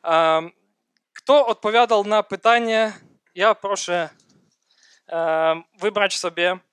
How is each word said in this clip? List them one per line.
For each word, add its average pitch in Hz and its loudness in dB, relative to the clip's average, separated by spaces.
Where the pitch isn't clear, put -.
Em, 160 0
kto 277 4
odpowiadał 220 2
na 208 0
pytanie? 220 0
Ja 202 2
proszę, 175 -6
em, 160 -2
wybrać 202 -4
sobie 175 -4